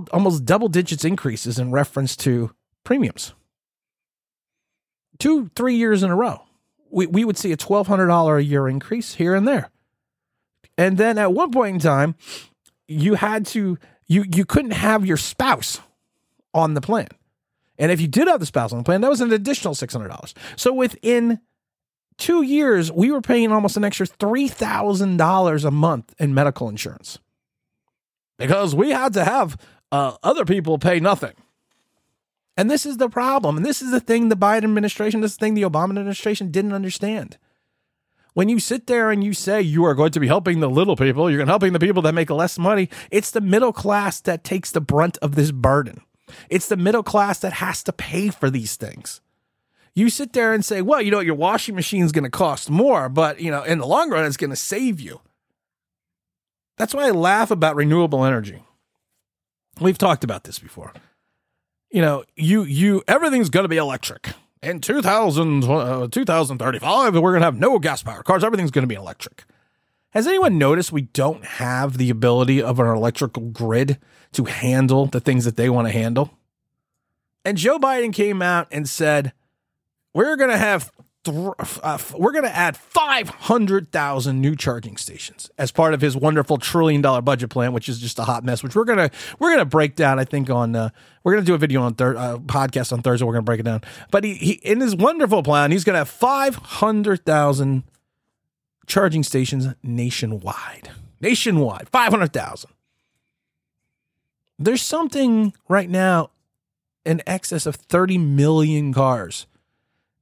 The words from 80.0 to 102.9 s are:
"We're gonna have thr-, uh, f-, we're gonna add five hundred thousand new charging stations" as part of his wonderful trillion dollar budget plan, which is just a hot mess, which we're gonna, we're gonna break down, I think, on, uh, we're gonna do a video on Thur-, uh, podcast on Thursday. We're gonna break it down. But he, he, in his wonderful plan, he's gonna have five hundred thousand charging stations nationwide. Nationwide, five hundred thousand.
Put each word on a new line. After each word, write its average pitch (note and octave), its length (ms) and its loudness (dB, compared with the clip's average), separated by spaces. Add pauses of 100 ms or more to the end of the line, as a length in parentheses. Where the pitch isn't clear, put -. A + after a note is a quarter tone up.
"We're C4+ 220 2
gonna C4 220 2
have G3 340 0 (320)
thr-, E3+ 360 -6
uh, - 360 -6
f-, - 200 -12
we're F#3+ 180 2
gonna D4 140 0
add F3 280 0
five C#4 540 -2
hundred G3 640 0
thousand C#3 500 -2
new D3 140 0
charging A2+ 420 -6
stations" - 600 -16
as - 140 -4
part D#3+ 220 2
of C#3 80 -2
his C#3 160 0
wonderful D3+ 400 0
trillion D#3 440 2
dollar C3 200 2
budget B2 280 -2
plan, B2 240 -2
which A#2 140 -6
is A#2 120 -8
just A#2 200 -8
a A2+ 40 -6
hot A#2 200 -4
mess, B2 200 -4
which C3 120 -10
we're A3+ 100 2
gonna, G3+ 260 0 (280)
we're E4+ 120 2
gonna C4 140 4
break D3+ 300 0
down, C3+ 240 2
I C3 60 -2
think, C3+ 240 -4
on, A#2+ 260 0
uh, A2+ 140 -2 (340)
we're F3+ 100 2
gonna G3+ 120 2
do F3+ 80 4
a D#3+ 60 2
video C#3 220 2
on B2 120 0
Thur-, B2+ 240 0
uh, A#2+ 200 -6
podcast C3+ 540 -2
on A#2+ 100 -4
Thursday. B2 240 0
We're A#2 80 0
gonna A#2 100 -2
break A2+ 160 -2
it A2+ 40 -6
down. A2 180 -2 (280)
But G3+ 140 2
he, G#3 120 -4
he, - 180 0
in G#3+ 260 0
his A#3 160 0
wonderful G#3+ 480 2
plan, D3 280 4
he's F3+ 120 2
gonna F3+ 160 2
have C#3+ 100 -2
five C4+ 460 0
hundred G#3 720 0
thousand C#3 580 2 (1000)
charging E3+ 380 0
stations C3 440 -2 (160)
nationwide. A#2 1080 -8 (300)
Nationwide, D#3+ 720 -2
five A#3 220 2
hundred F#3 200 0
thousand. - 400 -10 (1900)